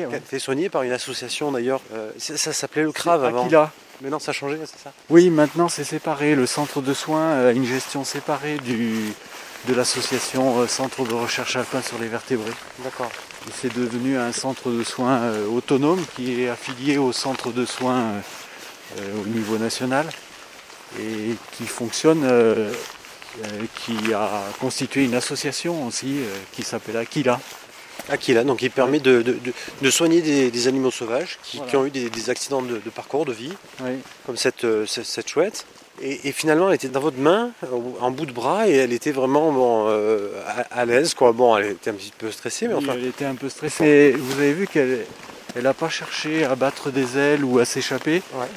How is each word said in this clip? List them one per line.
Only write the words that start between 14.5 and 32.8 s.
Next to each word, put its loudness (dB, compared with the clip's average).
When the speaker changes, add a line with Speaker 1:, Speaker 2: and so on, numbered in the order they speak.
Speaker 1:
de 0
soins, 0
euh, -2
autonome 2
qui -2
est 0
affilié -2
au 2
centre -4
de -2
soins, 0
euh, -2
euh, -6
au -6
niveau -2
national -2
et -4
qui -10
fonctionne, 0
euh, 4
euh, -8
qui -2
a -2
constitué 0
une 2
association -4
aussi, -4
euh, -4
qui -10
s'appelle -6
Aquila. 0
Speaker 2:
Aquila, 4
donc 0
il 0
permet 2
Speaker 1:
Ouais. 0
Speaker 2:
de, 6
de, 0
de, -4
de 4
soigner 4
des, 4
des 0
animaux 2
sauvages -4
qui, -14
Speaker 1:
Voilà. -8
Speaker 2:
qui 2
ont 4
eu -2
des, -4
des -4
accidents -2
de, -4
de -10